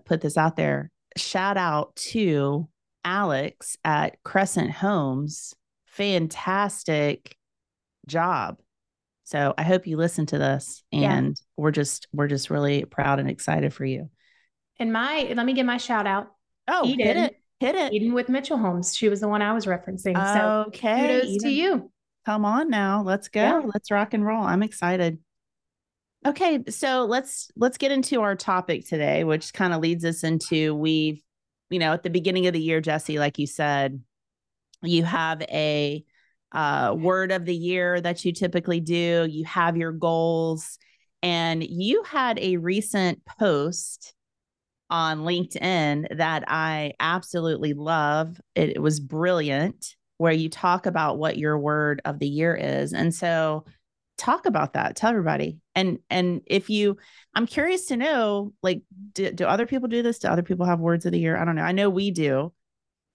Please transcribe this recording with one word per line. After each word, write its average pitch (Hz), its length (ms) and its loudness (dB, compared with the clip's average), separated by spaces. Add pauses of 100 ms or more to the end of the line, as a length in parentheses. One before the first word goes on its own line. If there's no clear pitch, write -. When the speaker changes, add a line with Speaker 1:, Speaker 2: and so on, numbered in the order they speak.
Speaker 1:
put 165 160 0
this 151 160 -2
out 160 180 4
there. 147 360 -2 (260)
Shout 196 400 -2
out 156 380 0
to 156 720 0 (360)
Alex 175 800 -2
at 151 400 0
Crescent 190 480 0
Homes. 151 840 -2 (320)
Fantastic 185 1500 -2 (720)
job. 151 520 -2 (640)
So 143 320 0
I 156 60 -2
hope 180 240 2
you 156 100 -2
listen 165 300 0
to 143 100 -2
this, 139 540 -2
Speaker 2:
Yeah. - 240 2
Speaker 1:
and 135 240 0 (180)
we're 151 140 2
just, - 420 -4
we're 143 140 0
just 139 220 -2
really 143 360 0
proud 139 340 0
and 135 100 -2
excited 147 440 -2
for 135 120 -8
you. 131 240 -6 (720)
Speaker 2:
And 226 140 -2
my, 269 420 -2
let 233 100 0
me 262 80 2
give 254 120 2
my 247 120 0
shout 220 300 -2
out. 196 240 -2 (360)
Speaker 1:
Oh, 320 180 2
hit 254 140 2
Speaker 2:
Eden. 240 260 4
Speaker 1:
it. - 100 -4 (240)
Hit 269 160 2
it. 311 180 0
Speaker 2:
Eden 220 200 2
with 247 160 0
Mitchell 269 280 0
Homes. 180 380 0
She 220 140 2
was 202 100 2
the 208 80 -2
one 208 140 2
I 208 120 0
was 220 120 -2
referencing. 185 500 -2
So 214 540 2
Speaker 1:
Okay, 233 380 0
Speaker 2:
kudos 254 300 2
to 226 120 0
Speaker 1:
Eden. - 20 2
Speaker 2:
you. 311 400 0 (340)
Speaker 1:
Come 214 200 0
on 262 240 2
now. 202 340 2
Let's 196 240 0
go. 208 140 -2
Speaker 2:
Yeah. 311 200 4 (120)
Speaker 1:
Let's - 180 -6
rock 208 220 2
and 208 120 0
roll. 220 180 0
I'm 185 200 2
excited. 175 560 0 (1040)
Okay, 294 440 2
so 254 360 0
let's, 240 500 -4
let's 247 220 2
get 277 140 0
into 269 300 0
our 202 140 2
topic 185 520 -2
today, 151 360 2
which 160 300 0
kinda 175 260 0
leads 165 240 0
us 165 200 -2
into, 160 520 0
we've, 156 460 0 (480)
you 180 100 -2
know, 160 140 2
at 175 100 -2
the 185 60 -4
beginning 180 380 2
of 175 60 2
the 165 80 0
year, 160 200 2
Jesse, 151 380 -2
like 147 200 0
you 147 80 0
said, 139 540 -2 (800)
you 170 220 2
have 160 400 0
a, 151 600 -2 (480)
uh, 139 460 0
word 185 340 0
of 180 140 -2
the 180 100 -2
year 180 460 0
that 175 240 -4
you 175 80 2
typically 175 460 0
do. 170 500 2
You 156 160 -6
have 170 320 0
your 165 140 -2
goals, 165 840 0 (440)
and 165 420 0
you 208 400 0
had 254 360 -2
a 180 180 0
recent 185 680 0
post - 880 -2 (760)
on 160 300 0
LinkedIn 160 960 -2
that 160 300 0
I 156 520 -2
absolutely 165 720 -2
love. 156 680 0 (140)
It, 156 220 2
it - 40 -2
was 151 180 2
brilliant, 156 960 -2 (220)
where 165 160 4
you 160 160 0
talk 180 360 0
about 160 340 0
what 156 180 0
your 151 220 0
word 147 440 0
of 147 160 -4
the 147 80 -2
year 156 280 0
is. 143 380 -2
And 165 200 0
so 160 520 0 (520)
talk 330 300 0
about 180 260 0
that. - 220 -2
Tell 226 160 2
everybody. 156 480 -2 (160)
And, 180 240 0 (100)
and 180 380 0
if - 220 0
you, 208 280 2 (380)
I'm 226 100 0
curious 359 420 0
to 254 100 -2
know, 220 560 0 (100)
like, 185 180 0 (320)
do, 190 180 -2
do 170 140 -2
other 202 220 2
people 254 200 -2
do 233 140 0
this? 233 180 0
Do - 100 -2
other 170 140 2
people 180 220 -2
have 175 140 2
words 170 260 0
of 175 60 0
the 170 80 0
year? 165 180 0
I 170 80 0
don't 165 100 0
know. 156 60 -2
I 165 120 0
know 202 180 4
we 196 200 0
do. 151 400 0 (640)